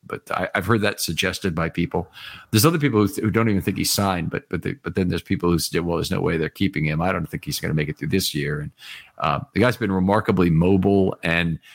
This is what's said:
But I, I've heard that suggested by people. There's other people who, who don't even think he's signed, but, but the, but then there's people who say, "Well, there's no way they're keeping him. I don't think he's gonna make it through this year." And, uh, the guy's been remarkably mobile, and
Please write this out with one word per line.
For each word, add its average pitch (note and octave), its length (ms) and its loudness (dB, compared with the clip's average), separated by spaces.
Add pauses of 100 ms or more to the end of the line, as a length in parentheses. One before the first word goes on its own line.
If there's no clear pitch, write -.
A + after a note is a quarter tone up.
But - 280 -12
I, - 240 -2
I've F#2 100 -2
heard A2 140 4
that G2+ 200 -2
suggested F2 540 -2
by E2 140 -2
people. E2+ 420 -2 (400)
There's A2 160 4
other E3+ 140 4
people A2 260 4
who, G2 160 -2
who G#2+ 80 2
don't A2+ 180 2
even G2 140 0
think G2 160 -2
he's - 140 -2
signed, F2+ 380 0
but, - 180 -8
but E2 140 -6
the, F#2+ 100 -4 (100)
but - 140 -8
then F#2 120 2
there's F2+ 140 -2
people F2 280 0
who E2+ 100 2
say, - 180 -4
"Well, E2+ 200 -2
there's E2 120 -4
no F#2+ 100 -2
way E2+ 180 0
they're D#2 100 -2
keeping F#2+ 380 -2
him. D2+ 140 0
I F2+ 120 0
don't F2 140 -4
think - 180 -10
he's - 160 -6
gonna - 140 -4
make D#2 140 -2
it - 100 -10
through - 100 -6
this - 260 -2
year." D2 260 -4
And, D2 120 -10 (460)
uh, D2 220 -2 (120)
the G2 80 0
guy's A2 160 2
been G2+ 160 -2
remarkably F#2+ 580 4
mobile, F#2+ 720 4
and E2 360 0 (160)